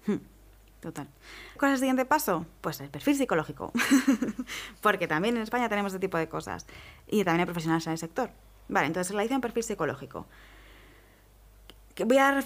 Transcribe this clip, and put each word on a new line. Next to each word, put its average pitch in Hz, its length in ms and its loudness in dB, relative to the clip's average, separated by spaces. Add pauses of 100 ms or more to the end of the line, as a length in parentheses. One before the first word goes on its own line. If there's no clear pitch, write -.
Hmm, 202 100 0 (640)
total. 151 280 -12 (500)
¿Cuál 277 140 4
es - 20 2
el 254 60 0
siguiente 262 260 2
paso? 208 400 2 (160)
Pues 165 180 -4
el 139 80 -12
perfil 151 260 0
psicológico. 170 560 0 (560)
<laughs> - 540 -10
Porque 185 260 2
también 175 300 0
en 226 60 -2
España 233 260 -2
tenemos 202 240 0
este 190 80 -6
tipo 185 160 -2
de 160 120 0
cosas. - 380 -8 (400)
Y 208 160 2
también 170 180 2
hay 180 60 2
profesionales 165 400 0
en 165 60 -2
el 165 60 -4
sector. 185 320 -4 (380)
Vale, 185 180 2
entonces 180 220 -2
se 190 40 -8
realiza 214 220 0
un 262 80 0
perfil 233 200 -2
psicológico. 135 640 -6 (1700)
Que 180 100 -2
voy 240 140 6
a 277 280 6